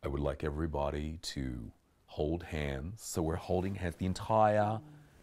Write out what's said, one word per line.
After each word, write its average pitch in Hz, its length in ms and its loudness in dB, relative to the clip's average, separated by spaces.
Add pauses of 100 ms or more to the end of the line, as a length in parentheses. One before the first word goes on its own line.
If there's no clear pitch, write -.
I - 60 -4
would 71 140 0
like 71 240 0
everybody 76 760 -2
to 64 480 -6 (340)
hold 82 380 -2
hands. 76 600 -4
So - 180 -4
we're 80 140 2
holding 92 400 0
hands, 92 220 -4
the - 80 -2
entire 107 760 4 (440)